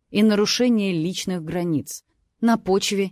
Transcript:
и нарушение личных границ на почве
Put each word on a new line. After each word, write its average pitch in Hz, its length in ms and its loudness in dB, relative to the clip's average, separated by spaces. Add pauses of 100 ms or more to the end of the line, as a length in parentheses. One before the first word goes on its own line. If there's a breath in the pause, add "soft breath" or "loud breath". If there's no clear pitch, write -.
(120)
и 208 120 2
нарушение 208 680 2
личных 180 500 -4
границ 165 640 -4 (340)
на 226 180 2
почве 196 540 -2